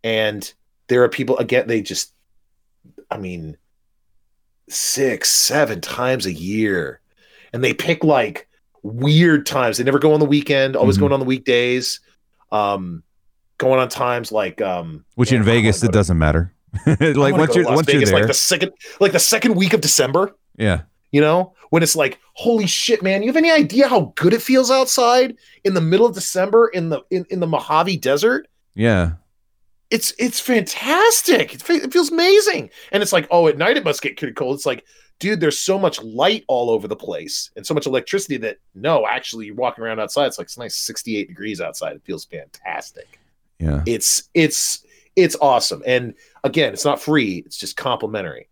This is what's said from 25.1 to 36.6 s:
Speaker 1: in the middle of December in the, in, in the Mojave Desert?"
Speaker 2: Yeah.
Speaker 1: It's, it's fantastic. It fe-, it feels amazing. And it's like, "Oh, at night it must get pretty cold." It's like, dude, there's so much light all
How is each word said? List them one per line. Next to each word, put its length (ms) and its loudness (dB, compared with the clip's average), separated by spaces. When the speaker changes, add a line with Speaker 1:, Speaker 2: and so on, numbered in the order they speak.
Speaker 1:
in 120 0
the 60 2
middle 260 4
of 80 0
December 540 2
in 200 -4
the, 120 -4
in, 180 -2
in 100 -6
the 60 0
Mojave 520 0
Desert?" 500 0
Speaker 2:
Yeah. 380 2
Speaker 1:
It's, 260 -2
it's 220 -2
fantastic. 1120 0
It 80 -18
fe-, 220 0
it 100 -10
feels 180 2
amazing. 600 2
And 120 0
it's 100 -2
like, 160 0
"Oh, 180 4
at 120 0
night 180 2
it 60 -2
must 180 -2
get 160 -8
pretty 160 -8
cold." 220 -4
It's 100 -12
like, 200 -4
dude, 200 -2
there's 200 0
so 180 0
much 240 -2
light 460 -2
all 240 0